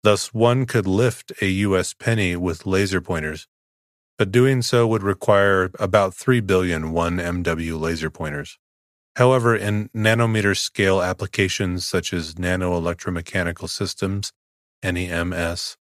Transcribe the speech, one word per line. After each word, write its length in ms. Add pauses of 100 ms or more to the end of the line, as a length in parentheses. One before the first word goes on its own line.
Thus, 320
one 320
could 220
lift 440 (100)
a 60
U 300
S 160
penny 420
with 300
laser 340
pointers, 480 (680)
but 140
doing 300
so 240
would 160
require 800
about 340
three 280
billion 500
one 280
M 240
W 340
laser 320
pointers. 480 (580)
However, 400
in 340
nanometer 680
scale 440
applications 840
such 260
as 240
nanoelectromechanical 1300
systems, 640 (480)
N 160
E 120
M 220
S 520